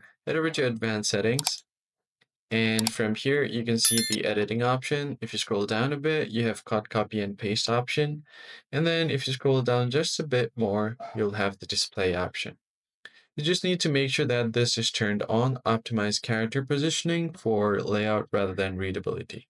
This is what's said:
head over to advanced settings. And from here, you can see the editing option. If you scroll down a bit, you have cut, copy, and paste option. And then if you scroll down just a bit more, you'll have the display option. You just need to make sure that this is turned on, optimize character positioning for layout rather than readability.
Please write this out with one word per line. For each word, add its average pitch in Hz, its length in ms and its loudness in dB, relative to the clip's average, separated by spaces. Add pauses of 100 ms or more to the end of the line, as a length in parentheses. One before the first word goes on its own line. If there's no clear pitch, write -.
(260)
head 156 120 0
over 160 140 0
to 151 140 0
advanced 113 440 -2
settings. 110 540 2 (880)
And 113 400 2
from 110 260 0
here, 139 280 0
you 117 220 -4
can 117 120 2
see 113 220 4 (100)
the 107 140 0
editing 107 400 0
option. 131 560 -2
If 113 140 -8
you 107 60 -4
scroll 101 260 -2
down 113 260 0
a 147 60 -2
bit, 156 320 -2
you 113 180 0
have 107 160 -4
cut, 107 240 -2
copy, 107 320 -2
and 101 180 -4
paste 110 320 -2
option. 147 540 0 (480)
And 156 160 2
then 165 220 2
if 139 180 0
you 131 60 -2
scroll 131 280 4
down 123 300 2
just 160 260 0
a 170 60 -2
bit 127 320 0
more, 107 400 0 (180)
you'll 107 180 0
have 101 280 -2
the - 60 -14
display 95 500 0
option. - 420 -4 (800)
You 151 80 -4
just 170 220 0
need 180 160 0
to 165 80 2
make 139 220 2
sure 147 140 0
that 120 280 2
this 120 240 2
is 113 140 0
turned 104 320 0
on, 123 420 2
optimize 113 560 0
character 113 420 0
positioning 165 680 0
for 104 480 2
layout 104 500 0
rather 98 220 0
than 95 240 -2
readability. 92 720 -6